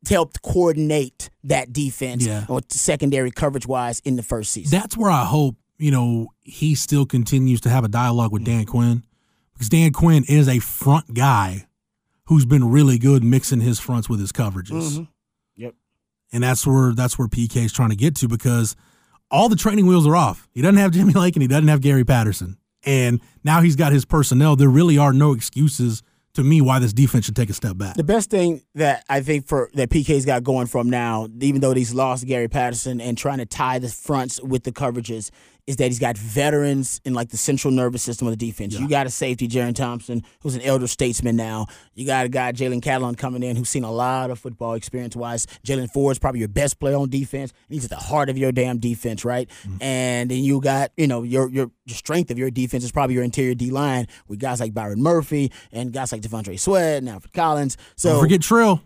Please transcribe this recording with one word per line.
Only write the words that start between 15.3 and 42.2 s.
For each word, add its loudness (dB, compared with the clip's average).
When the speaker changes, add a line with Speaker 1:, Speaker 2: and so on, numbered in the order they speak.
Speaker 1:
Yep. -16
Speaker 2:
And -2
that's 0
where, 4
that's -2
where -2
P -2
K 0
is -2
trying 0
to -2
get 0
to, -2
because 0
all 4
the 4
training 2
wheels 6
are 6
off. 0
He -4
doesn't 6
have 4
Jimmy 4
Lake 4
and 2
he 2
doesn't 4
have 4
Gary 4
Patterson. 0
And 2
now 6
he's 6
got 4
his 4
personnel. 4
There 8
really 6
are 6
no 4
excuses -2
to 0
me 6
why 4
this 2
defense 4
should -6
take 0
a -4
step -6
back. -8
Speaker 1:
The -2
best 0
thing 0
that 0
I 0
think -2
for 0
that 0
P 2
K's 0
got 0
going 0
from -2
now, -2
even 0
though 2
he's -2
lost -2
Gary -2
Patterson -4
and -6
trying -4
to -8
tie -4
the -8
fronts -6
with -4
the -8
coverages, -6
is -6
that 0
he's -2
got -2
veterans -2
in, -6
like, -4
the -10
central -2
nervous 0
system -6
of -2
the -4
defense. -10
Speaker 2:
Yeah. -8
Speaker 1:
You -4
got 0
a -8
safety, -4
Jaron -2
Thompson, -6
who's -6
an -10
elder 0
statesman -2
now. -4
You -10
got 0